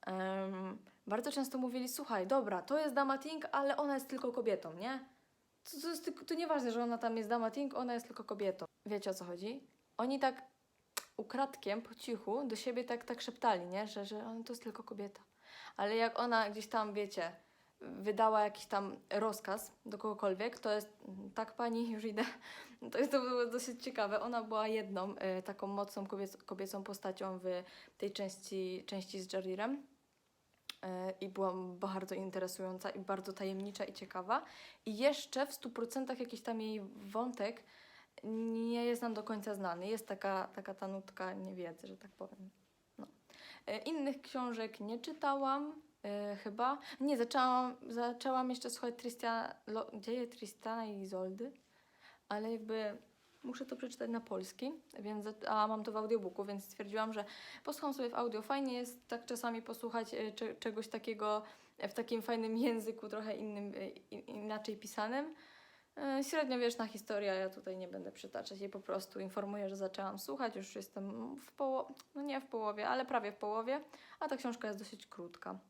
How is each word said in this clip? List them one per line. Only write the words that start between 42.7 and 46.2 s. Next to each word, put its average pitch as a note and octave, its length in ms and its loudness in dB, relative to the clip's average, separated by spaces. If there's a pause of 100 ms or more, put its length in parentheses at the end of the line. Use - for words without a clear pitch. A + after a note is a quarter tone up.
No. - 100 -12 (600)
E, G#3+ 100 0
innych C#4 440 0
książek A3+ 580 -2
nie A3 200 -2
czytałam, C#4+ 840 2 (240)
e, G3+ 300 -2